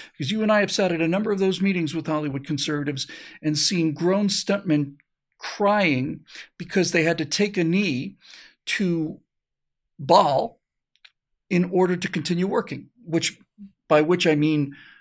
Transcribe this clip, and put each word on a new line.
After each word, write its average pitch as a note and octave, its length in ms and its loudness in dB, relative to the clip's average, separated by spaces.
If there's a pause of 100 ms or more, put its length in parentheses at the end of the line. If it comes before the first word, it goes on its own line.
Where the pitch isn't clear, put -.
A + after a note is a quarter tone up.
(120)
because - 180 -6
you A3 120 -2
and A3 100 2
I G#3 80 4
have F#3+ 100 0
sat F#3 220 0
at E3 80 -2
a E3 80 2
number G#3 240 0
of G3 80 -2
those F#3+ 200 0
meetings F3+ 320 0
with E3 140 -6
Hollywood D3 400 -4
conservatives D3 640 -4 (340)
and D3+ 160 -2
seen D#3+ 360 0
grown F#3+ 340 0
stuntmen D#3 680 -2 (440)
crying E3+ 800 0 (360)
because F3 360 -2
they E3+ 100 4
had E3 160 2
to E3 60 -4
take G3+ 320 -2
a F3+ 80 2
knee E3 500 -2 (520)
to E3+ 520 -2 (800)
Baal D#3+ 640 4 (880)
in F3+ 200 2
order F3+ 260 2
to F3 120 -6
continue F3 380 -2
working, G#3+ 420 -6 (160)
which, E3+ 340 -2 (500)
by D3+ 120 6
which F3 260 2
I D#3 80 4
mean D3 400 0 (260)